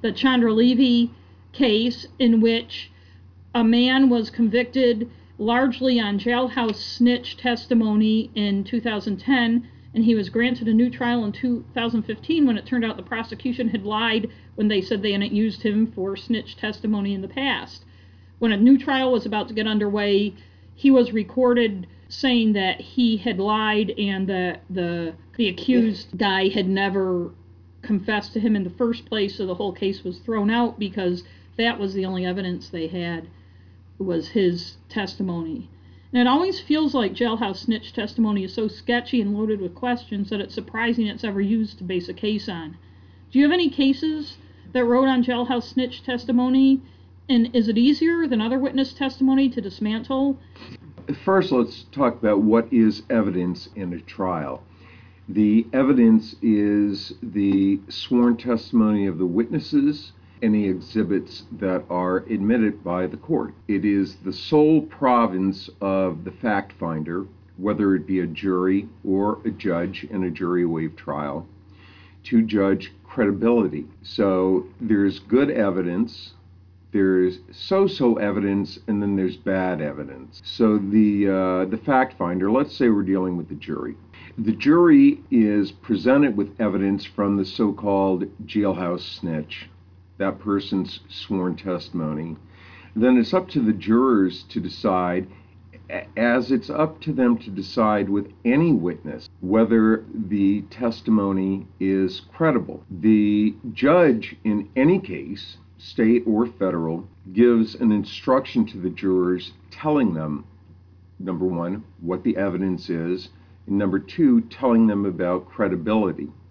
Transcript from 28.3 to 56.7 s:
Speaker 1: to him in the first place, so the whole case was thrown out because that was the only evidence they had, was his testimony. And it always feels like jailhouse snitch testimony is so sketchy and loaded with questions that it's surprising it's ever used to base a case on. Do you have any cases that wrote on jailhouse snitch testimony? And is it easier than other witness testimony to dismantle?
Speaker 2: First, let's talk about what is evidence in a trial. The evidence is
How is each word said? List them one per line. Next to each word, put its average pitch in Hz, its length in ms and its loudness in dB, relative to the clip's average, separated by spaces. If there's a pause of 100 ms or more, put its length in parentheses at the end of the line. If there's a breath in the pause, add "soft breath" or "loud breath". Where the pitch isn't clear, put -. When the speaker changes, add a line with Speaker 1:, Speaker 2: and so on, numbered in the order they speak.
Speaker 1:
to 226 60 -4
him 214 160 2
in 196 80 -2
the 175 60 -6
first 233 360 -4
place, 202 300 -4
so 202 120 -6
the 180 80 -4
whole 196 180 -6
case 196 300 -4
was 180 160 -8
thrown 220 320 -2
out 233 260 0
because 180 460 -4 (340 soft breath)
that 233 220 -2
was 196 160 -4
the 190 100 -2
only 185 220 -4
evidence 180 420 -6
they 160 180 -6
had, 170 400 -8 (680 soft breath)
was 170 320 -4
his 175 460 0 (120)
testimony. 175 800 -8 (460 soft breath)
And 247 80 4
it 247 60 4
always 339 340 0
feels 302 320 0
like 220 220 0
jailhouse 220 420 -2
snitch - 340 -4
testimony 214 520 -2
is 180 100 -10
so 220 140 -2
sketchy 240 520 -2
and 202 160 -2
loaded 214 240 -2
with 180 140 -8
questions 240 560 -6
that 208 100 -4
it's 202 140 -10
surprising 226 540 -2
it's - 160 -8
ever 196 180 -2
used 214 380 -2
to 190 40 -12
base 180 240 -4
a 185 60 -10
case 214 340 -4
on. 165 300 -10 (540 soft breath)
Do 262 80 4
you 294 60 6
have 294 80 4
any 349 180 2
cases 285 680 -2 (360 loud breath)
that 254 120 2
wrote 254 240 4
on 247 140 2
jailhouse 247 400 -2 (100)
snitch 247 300 -4
testimony? 254 800 2 (480 soft breath)
And 240 240 4
is 226 140 2
it 220 100 2
easier 320 480 4
than 240 140 -2
other 233 180 -2
witness 269 360 -2
testimony 269 560 0
to 247 100 -4
dismantle? 226 800 -4 (840 loud breath)
Speaker 2:
First, 190 260 4
let's 120 400 0
talk 131 240 0
about 107 260 2
what 113 300 4
is 110 380 4
evidence 92 640 -2
in 90 180 -8
a 82 60 -10
trial. 82 640 -6 (640 soft breath)
The 107 460 2
evidence 120 680 4
is 104 800 0